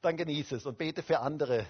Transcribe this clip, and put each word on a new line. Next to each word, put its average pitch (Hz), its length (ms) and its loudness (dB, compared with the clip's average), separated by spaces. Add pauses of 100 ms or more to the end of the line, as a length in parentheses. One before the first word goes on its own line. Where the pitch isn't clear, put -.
Dann 165 160 2
genieße 151 400 -2
es 113 100 -6
und 127 120 -6
bete 160 240 -4
für 151 180 2
andere, 127 500 2